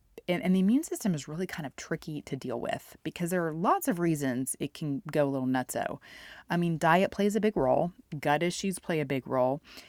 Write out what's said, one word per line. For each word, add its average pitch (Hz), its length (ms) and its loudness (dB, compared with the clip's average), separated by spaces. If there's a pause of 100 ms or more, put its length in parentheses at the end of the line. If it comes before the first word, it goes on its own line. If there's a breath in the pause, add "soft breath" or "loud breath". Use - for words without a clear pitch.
(280)
and, 175 140 0
and 185 140 4
the 190 40 4
immune 233 240 4
system 220 300 -2
is 147 140 -6
really 160 180 -6
kind 151 220 -8
of - 80 -16
tricky - 480 -8
to - 120 -8
deal 123 240 -4
with - 440 -6
because - 260 -4
there 180 160 0
are 156 80 -2
lots 277 340 0
of 185 120 0
reasons 143 600 0
it 151 140 -6
can 143 380 -4
go 147 160 4
a - 20 0
little 131 180 -2
nutso. 127 520 -2 (500 loud breath)
I 175 80 0
mean, 170 220 2
diet 170 320 4
plays 202 240 2
a 220 40 0
big 214 160 2
role. 143 360 2 (280)
Gut 151 220 2
issues 175 380 -2
play 165 200 -2
a 147 60 0
big 135 220 -2
role. 131 340 2 (280 loud breath)